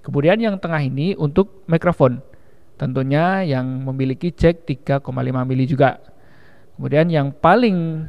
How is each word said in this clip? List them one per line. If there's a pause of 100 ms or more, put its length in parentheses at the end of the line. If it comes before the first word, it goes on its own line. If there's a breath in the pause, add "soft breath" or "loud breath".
Kemudian
yang
tengah
ini
untuk
mikrofon. (480 soft breath)
Tentunya
yang
memiliki
jack
tiga
koma
lima
mili
juga. (720 soft breath)
Kemudian
yang
paling